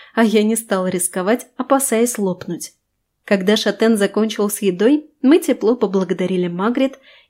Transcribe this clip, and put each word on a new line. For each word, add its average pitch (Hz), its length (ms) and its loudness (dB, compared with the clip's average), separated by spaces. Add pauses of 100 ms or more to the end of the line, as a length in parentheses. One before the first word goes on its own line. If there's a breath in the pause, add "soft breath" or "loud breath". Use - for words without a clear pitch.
(140 loud breath)
а 226 80 2
я 214 200 4
не 220 120 0
стала 196 320 -4
рисковать, 185 600 -2 (100)
опасаясь 240 640 0
лопнуть. 180 560 -6 (500)
Когда 202 320 0
Шатен 220 400 2
закончил 208 540 -2
с - 100 -8
едой, 214 500 0 (120)
мы 294 160 4
тепло 247 380 0
поблагодарили 185 680 -2
Магрит 240 520 -2 (320 soft breath)